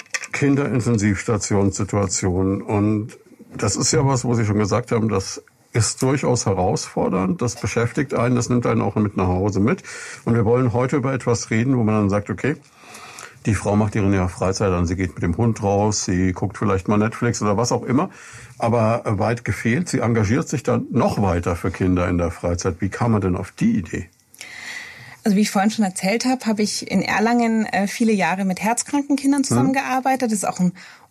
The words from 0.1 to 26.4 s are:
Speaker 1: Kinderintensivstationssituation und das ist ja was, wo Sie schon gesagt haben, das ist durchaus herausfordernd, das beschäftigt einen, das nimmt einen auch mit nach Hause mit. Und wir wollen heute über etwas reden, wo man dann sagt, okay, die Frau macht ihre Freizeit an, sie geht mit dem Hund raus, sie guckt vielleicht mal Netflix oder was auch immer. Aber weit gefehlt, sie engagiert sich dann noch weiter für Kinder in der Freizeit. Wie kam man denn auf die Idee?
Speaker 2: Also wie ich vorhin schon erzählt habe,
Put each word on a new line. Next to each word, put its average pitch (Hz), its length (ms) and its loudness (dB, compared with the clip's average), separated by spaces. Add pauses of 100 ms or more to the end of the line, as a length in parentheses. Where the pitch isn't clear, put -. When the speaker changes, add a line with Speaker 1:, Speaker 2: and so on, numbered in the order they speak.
Speaker 1:
Kinderintensivstationssituation 101 2250 0
und 107 560 0 (380)
das 107 200 -2
ist - 160 0
ja 156 140 4
was, 135 180 2
wo 123 100 0
Sie 117 100 2
schon 104 140 2
gesagt 107 340 0
haben, 110 160 2
das - 340 -4 (300)
ist - 300 0
durchaus 131 440 0
herausfordernd, 165 960 0
das 120 160 -2
beschäftigt 120 580 -2
einen, 123 200 2
das 120 160 0
nimmt 123 160 2
einen 117 160 2
auch 104 140 -2
mit 104 200 0
nach 92 120 2
Hause 92 320 0
mit. 107 220 2 (420)
Und 117 100 2
wir 113 100 2
wollen 120 300 4
heute 127 220 2
über 135 180 0
etwas 120 360 0
reden, 117 280 2
wo 120 40 2
man 107 120 2
dann 104 160 4
sagt, 101 180 0
okay, 120 280 -2 (880)
die 110 80 2
Frau 101 200 0
macht 104 200 2
ihre 98 340 2
Freizeit 95 420 0
an, 87 160 2
sie 87 100 -2
geht 92 180 -2
mit - 80 -6
dem 85 140 0
Hund 113 260 0
raus, 101 420 2
sie 92 280 2
guckt 95 260 -6
vielleicht 98 300 0
mal 107 100 2
Netflix 113 440 0
oder 104 140 2
was 120 160 0
auch 117 120 -2
immer. 156 260 0 (480)
Aber 117 480 2
weit 110 400 -2
gefehlt, 117 420 -2
sie - 120 -2
engagiert 113 480 2
sich 135 140 -4
dann 117 280 0
noch 117 320 2
weiter 87 340 0
für 95 140 -4
Kinder 90 380 2
in 90 100 0
der 85 120 0
Freizeit. 87 500 -2
Wie 98 100 -2
kam 117 220 0
man 104 100 2
denn 92 140 0
auf 92 140 -8
die - 280 0
Idee? - 320 -8 (1120)
Speaker 2:
Also 202 120 4
wie 208 60 4
ich 208 80 2
vorhin 202 200 2
schon 220 140 0
erzählt 196 400 -2
habe, 254 220 0